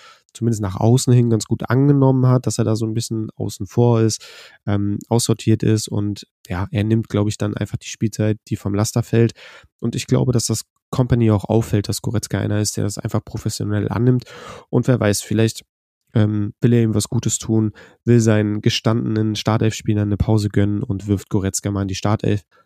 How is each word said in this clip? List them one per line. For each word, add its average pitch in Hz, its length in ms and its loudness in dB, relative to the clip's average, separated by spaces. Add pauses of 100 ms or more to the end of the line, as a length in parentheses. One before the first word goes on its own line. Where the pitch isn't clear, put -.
(340)
zumindest 113 280 -2
nach 92 140 -4
außen 123 380 4
hin 120 160 4
ganz 110 160 0
gut - 240 -4
angenommen 135 580 4
hat, 127 180 2
dass 110 120 -2
er 117 80 0
da 107 100 0
so 110 100 -4
ein 110 80 -6
bisschen 113 420 -6
außen 104 320 -8
vor 120 340 4
ist, 110 240 0 (400)
ähm, 101 420 -2
aussortiert 113 560 0
ist. 110 240 0
Und 104 400 -6 (200)
ja, 92 240 -6
er 104 120 -2
nimmt, 110 260 0
glaub 104 180 0
ich, 104 100 -4
dann 104 180 -4
einfach - 220 -6
die - 100 -16
Spielzeit, 107 500 -2 (100)
die 107 80 -4
vom 101 200 -6
Laster 110 260 0
fällt. 117 320 2 (460)
Und 117 160 -6
ich - 120 -6
glaube, 127 240 2
dass 117 160 0
das 113 160 -4 (260)
Kompany 120 420 2
auch 101 140 2
auffällt, 110 440 0
dass - 120 -6
Goretzka 107 380 -4
einer 104 200 -2
ist, 104 180 -4
der 107 60 -2
das 104 140 -6
einfach - 260 -4
professionell 104 680 -4
annimmt. 123 360 0 (440)
Und 123 180 0
wer 123 120 2
weiß, 104 220 0
vielleicht, 110 420 -2 (500)
ähm, 107 460 0
will 120 140 4
er 117 100 4
ihm 110 120 0
was 107 140 -2
Gutes 117 300 -4
tun, 110 320 0 (320)
will 120 160 6
seinen 107 420 2
gestandenen 113 760 0
Startelf-Spielern 107 720 0
eine 101 80 0
Pause 107 320 0
gönnen 101 340 0
und 101 240 -6
wirft 101 220 -2
Goretzka 98 420 -4
mal 98 120 -2
in 98 40 -4
die 92 80 -6
Startelf. 104 480 -2 (220)